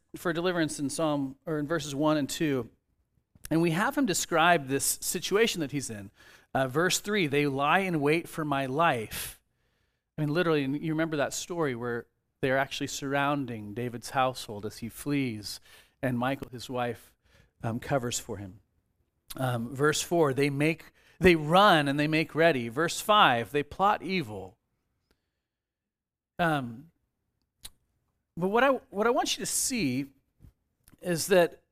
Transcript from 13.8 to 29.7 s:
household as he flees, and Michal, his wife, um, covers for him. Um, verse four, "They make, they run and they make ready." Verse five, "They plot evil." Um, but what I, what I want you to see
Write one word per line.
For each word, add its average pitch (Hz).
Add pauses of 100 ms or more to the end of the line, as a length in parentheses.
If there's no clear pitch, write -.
household 123
as 104
he 113
flees, 123 (420)
and 123
Michal, 131
his 120
wife, 123 (500)
um, 117
covers 120
for 104
him. 95 (760)
Um, 123
verse 147
four, 156
"They 143
make, 147 (340)
they 175
run 160
and 139
they 147
make 156
ready." 147
Verse 156
five, 147
"They 147
plot -
evil." 107 (1800)
Um, 143 (1500)
but 175
what 233
I, 277 (220)
what 208
I -
want 302
you 202
to -
see 143 (960)